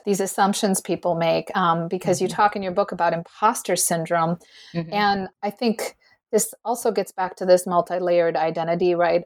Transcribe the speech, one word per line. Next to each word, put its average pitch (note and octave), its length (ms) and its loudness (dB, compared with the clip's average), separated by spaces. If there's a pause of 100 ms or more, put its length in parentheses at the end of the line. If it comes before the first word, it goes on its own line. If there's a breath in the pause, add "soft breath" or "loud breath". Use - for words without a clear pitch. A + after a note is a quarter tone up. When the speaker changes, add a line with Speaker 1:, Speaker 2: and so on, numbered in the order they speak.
Speaker 1:
these F#3+ 160 0
assumptions F#3+ 580 0
people F3 360 -2
make, E3 400 0
um, E3+ 340 2
because F#3 320 -2
you F3+ 60 0
Speaker 2:
Mm-hmm. F3 80 -6
Speaker 1:
talk G#3 200 2
in G3+ 80 -6
your F#3 80 -6
book G3 220 -2
about E3+ 200 0
imposter F#3+ 640 -2
syndrome. E3+ 600 0 (360 loud breath)
Speaker 2:
Mm-hmm. E3+ 200 -6
Speaker 1:
And G3+ 340 0 (160)
I G#3 60 -2
think - 480 -4 (340 soft breath)
this G#3+ 220 0 (100)
also A#3+ 300 -2
gets G3 180 -4
back F#3 240 -6
to F#3 100 -6
this F3+ 220 6
multi-layered F3 680 2
identity, E3+ 580 0
right, E3+ 300 2